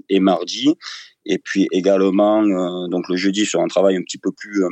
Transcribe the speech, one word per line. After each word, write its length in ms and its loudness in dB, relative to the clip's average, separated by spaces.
et 120 2
mardi, 540 0
et 120 0
puis 340 -2
également, 680 2
euh, 460 -2
donc 200 -4
le 80 -2
jeudi 280 0
sur 160 -2
un 60 0
travail 300 2
un 60 -2
petit 160 -12
peu 140 -6
plus, 320 -4
un 80 -2